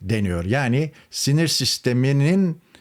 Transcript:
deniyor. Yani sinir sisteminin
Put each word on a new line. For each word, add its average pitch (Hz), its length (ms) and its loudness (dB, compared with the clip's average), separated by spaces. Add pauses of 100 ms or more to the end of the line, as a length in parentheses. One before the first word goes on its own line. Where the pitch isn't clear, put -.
deniyor. 92 440 -2
Yani 135 460 0 (200)
sinir 151 360 0
sisteminin 139 1120 0 (200)